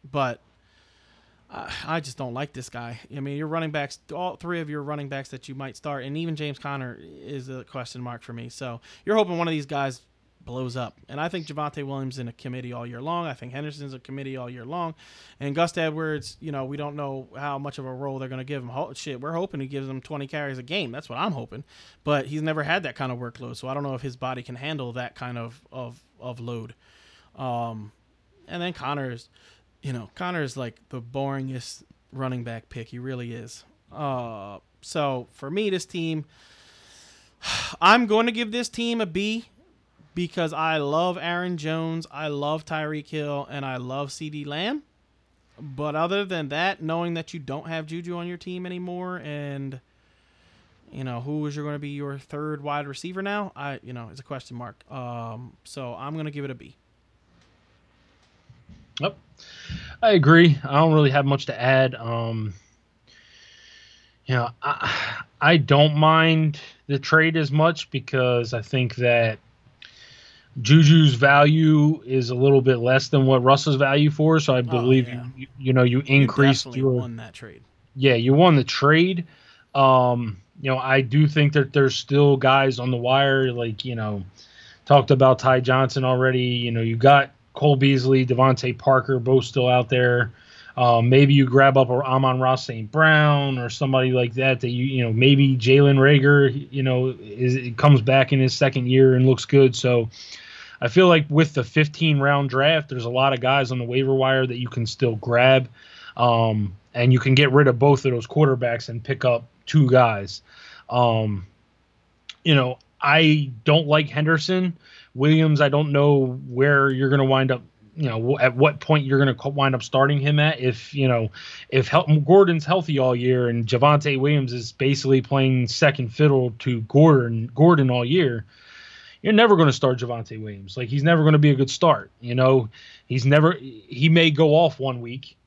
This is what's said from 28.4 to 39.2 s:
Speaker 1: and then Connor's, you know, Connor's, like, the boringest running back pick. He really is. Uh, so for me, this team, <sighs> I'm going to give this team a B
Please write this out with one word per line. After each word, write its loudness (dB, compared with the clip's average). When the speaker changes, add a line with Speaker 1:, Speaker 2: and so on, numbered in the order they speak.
Speaker 1:
and -14
then -10
Connor's, -12
you -10
know, -14
Connor's, -8
like, -12
the -14
boringest -10
running -8
back -14
pick. -16
He -16
really -12
is. -18
Uh, -10
so -8
for -16
me, -6
this -8
team, -8
<sighs> -12
I'm 4
going 0
to -4
give -8
this -6
team -6
a -4
B -8